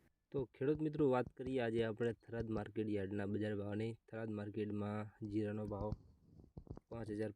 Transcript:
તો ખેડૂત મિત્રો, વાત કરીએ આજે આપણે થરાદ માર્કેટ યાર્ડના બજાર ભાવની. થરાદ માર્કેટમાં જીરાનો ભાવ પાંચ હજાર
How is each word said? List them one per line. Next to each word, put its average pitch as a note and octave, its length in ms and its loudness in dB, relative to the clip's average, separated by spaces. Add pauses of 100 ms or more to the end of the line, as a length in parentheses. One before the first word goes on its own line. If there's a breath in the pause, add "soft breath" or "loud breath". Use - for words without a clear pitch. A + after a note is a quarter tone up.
(320)
તો D3 60 -2 (160)
ખેડૂત D3+ 320 2
મિત્રો, D3+ 240 2
વાત B2 180 4 (100)
કરીએ C3 240 0
આજે A#2 220 4
આપણે A2+ 300 2
થરાદ A2+ 360 -6
માર્કેટ G#2+ 460 0
યાર્ડના G2+ 380 0
બજાર G#2+ 220 2
ભાવની. G#2+ 380 -2 (160)
થરાદ A2 200 -4
માર્કેટમાં G#2 720 -2 (320)
જીરાનો G#2+ 360 0
ભાવ G#2 240 0 (960)
પાંચ A2+ 200 -6
હજાર G#2+ 260 -2